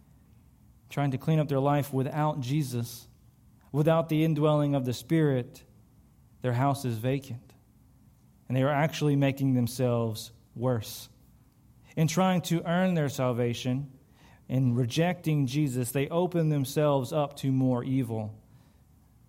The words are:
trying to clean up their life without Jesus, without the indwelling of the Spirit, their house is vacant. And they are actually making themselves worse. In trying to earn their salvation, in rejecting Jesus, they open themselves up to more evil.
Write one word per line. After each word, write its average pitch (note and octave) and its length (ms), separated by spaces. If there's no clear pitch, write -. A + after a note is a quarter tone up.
trying C#3+ 220
to B2+ 60
clean D#3+ 220
up D3 80
their C#3 120
life C#3+ 320
without D3 480
Jesus, B2 680
without D#3+ 380
the D#3 140
indwelling D3 520
of C3 100
the B2 80
Spirit, C#3+ 720
their B2 100
house C3+ 320
is A#2 120
vacant. B2+ 560
And B2+ 80
they C3 60
are C3+ 80
actually D3+ 460
making C3+ 400
themselves A#2 760
worse. A#2 540
In D#3 120
trying F3+ 340
to E3 220
earn F3+ 300
their D3+ 160
salvation, B2+ 800
in B2+ 280
rejecting D3+ 720
Jesus, B2+ 440
they C#3+ 180
open E3+ 400
themselves C#3+ 640
up D3+ 260
to C3+ 140
more B2+ 320
evil. A2+ 520